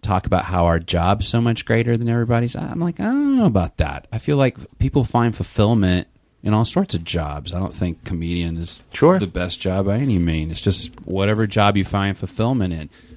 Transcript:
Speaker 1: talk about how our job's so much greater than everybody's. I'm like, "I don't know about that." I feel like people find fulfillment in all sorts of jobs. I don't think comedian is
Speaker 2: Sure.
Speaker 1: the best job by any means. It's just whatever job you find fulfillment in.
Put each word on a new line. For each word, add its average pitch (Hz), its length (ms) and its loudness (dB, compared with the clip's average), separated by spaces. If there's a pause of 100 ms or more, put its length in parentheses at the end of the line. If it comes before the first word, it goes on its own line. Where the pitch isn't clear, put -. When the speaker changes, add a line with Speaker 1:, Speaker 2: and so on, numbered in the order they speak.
Speaker 1:
talk 98 240 -2
about - 180 0
how 87 220 2
our 85 120 4
job's 87 480 0
so 117 140 0
much 117 240 0
greater 117 320 0
than 117 140 -2
everybody's. 120 440 0
I'm - 240 -6
like, 170 220 -4
"I 175 40 -2
don't 277 340 0
know 220 80 4
about 98 320 0
that." 71 340 -2
I 110 60 -4
feel 147 180 0
like 135 200 2 (220)
people 135 260 2
find 117 300 2
fulfillment 101 720 2 (360)
in 104 100 0
all 110 140 4
sorts - 280 -2
of 82 100 -4
jobs. 76 500 -6
I 87 40 -2
don't 95 160 -4
think 87 300 -4
comedian 85 540 -4
is - 240 -8 (100)
Speaker 2:
Sure. 175 260 4
Speaker 1:
the 104 80 0
best 90 360 -6
job 95 240 0
by 101 120 2
any 127 200 2
means. 80 340 0
It's - 80 -8
just - 340 -2 (120)
whatever 104 400 0
job 104 320 2
you 95 60 2
find 98 340 0
fulfillment 110 560 -2
in. 78 140 -10 (280)